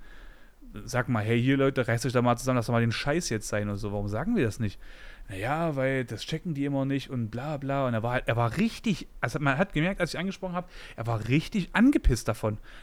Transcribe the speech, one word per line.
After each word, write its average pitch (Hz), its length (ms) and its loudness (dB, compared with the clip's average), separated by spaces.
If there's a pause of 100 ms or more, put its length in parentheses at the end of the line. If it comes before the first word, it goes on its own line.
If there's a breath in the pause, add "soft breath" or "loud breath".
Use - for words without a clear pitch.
(840 soft breath)
sag 123 260 -2
mal, 110 140 2
hey, 117 180 4
hier 135 140 4
Leute, 135 320 2
reißt 113 200 0
euch 120 60 -2
da 123 80 6
mal 120 160 4
zusammen, 127 200 0
lasst 113 120 -2
doch 120 40 2
mal 117 80 4
den 117 100 4
Scheiß 147 380 0
jetzt 110 180 -2
sein 104 220 -2
oder 101 80 -2
so. 104 140 -4
Warum 104 160 -2
sagen 139 280 -2
wir 175 80 4
das 107 160 0
nicht?" 107 200 -2 (500 loud breath)
"Na 101 60 -8
ja, 147 400 -2
weil 131 300 0
das 113 180 -8
checken 160 320 -4
die 139 100 0
immer 139 200 0
nicht 139 260 -2
und 120 180 -2
bla 135 280 -6
bla." 139 300 0
Und 123 60 0
er 110 80 0
war 120 120 0
halt, 123 140 0
er 117 80 2
war 117 220 2
richtig, 214 500 0 (140)
also 131 180 -2
man 139 200 2
hat 196 140 0
gemerkt, 180 280 0
als - 140 -2
ich 143 40 -4
angesprochen 185 360 -4
hab, 180 140 -4 (260 loud breath)
er 113 100 -6
war 113 220 -2
richtig 160 460 2
angepisst 226 540 6
davon. 107 300 0 (260 loud breath)